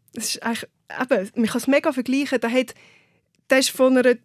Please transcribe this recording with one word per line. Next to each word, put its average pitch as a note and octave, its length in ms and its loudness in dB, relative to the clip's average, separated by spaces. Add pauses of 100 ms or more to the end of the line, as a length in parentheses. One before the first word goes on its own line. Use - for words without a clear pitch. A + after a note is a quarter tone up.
(140)
das - 220 -6
ist - 80 -14
eigentlich, A3+ 240 -4 (340)
eben, A3 340 -2
man A3+ 120 0
kann - 140 -2
es - 60 -8
mega C#4+ 260 2
vergleichen, C4+ 480 -2
der A#3 100 -2
hat B3+ 240 -2 (760)
der C4+ 100 4
ist C4 120 2
von C4 260 4
einer, B3 280 4